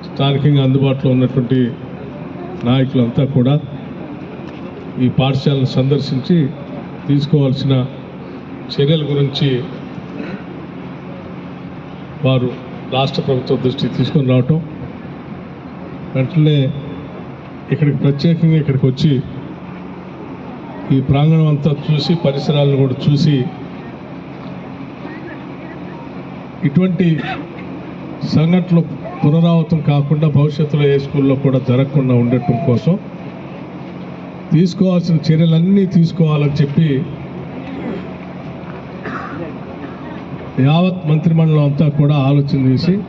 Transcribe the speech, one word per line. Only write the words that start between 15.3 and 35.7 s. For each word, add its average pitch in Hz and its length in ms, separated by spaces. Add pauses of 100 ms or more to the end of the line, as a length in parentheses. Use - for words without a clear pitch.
వెంటనే 151 420 (1160)
ఇక్కడికి 147 320
ప్రత్యేకంగా 160 560
ఇక్కడికి 139 300
వచ్చి 147 220 (1800)
ఈ - 20 (120)
ప్రాంగణం 156 420
అంతా 143 200 (140)
చూసి 156 280 (100)
పరిసరాలను 139 600
కూడా 131 120 (100)
చూసి 143 300 (3250)
ఇటువంటి 180 400 (1300)
సంఘటనలు 170 480 (400)
పునరావృతం 165 680
కాకుండా 147 400 (100)
భవిష్యత్తులో 147 460 (100)
ఏ 139 100
స్కూల్లో 135 320 (100)
కూడా 131 140 (100)
జరగకుండా 131 520
ఉండటం 123 340 (120)
కోసం 123 260 (1600)
తీసుకోవాల్సిన 175 640 (100)
చర్యలన్నీ 165 560 (120)